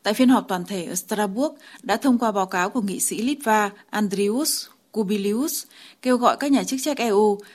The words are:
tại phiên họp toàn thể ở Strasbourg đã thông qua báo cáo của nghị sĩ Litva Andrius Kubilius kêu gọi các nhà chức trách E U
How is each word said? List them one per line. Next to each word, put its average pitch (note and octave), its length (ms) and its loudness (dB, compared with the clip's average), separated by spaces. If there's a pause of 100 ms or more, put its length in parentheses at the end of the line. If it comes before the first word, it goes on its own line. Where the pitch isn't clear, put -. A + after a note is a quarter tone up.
tại G#3 120 0
phiên B3+ 140 4
họp B3+ 200 6
toàn F3+ 160 -4
thể F3 200 -6
ở E3+ 100 -8
Strasbourg G#3+ 600 -2 (280)
đã G#3 140 -2
thông B3 220 2
qua A3+ 140 0
báo F#3+ 140 -2
cáo F#3+ 240 -2
của B3 120 -2
nghị F#3+ 180 -4
sĩ G3 220 -4
Litva A3 480 0 (200)
Andrius G#3 760 -2 (260)
Kubilius G#3 720 -2 (380)
kêu B3+ 140 2
gọi A#3 240 4
các C#4+ 120 0
nhà G#3+ 120 4
chức C4 180 -4
trách D4 160 -2
E A#3+ 100 0
U G#3 300 4 (160)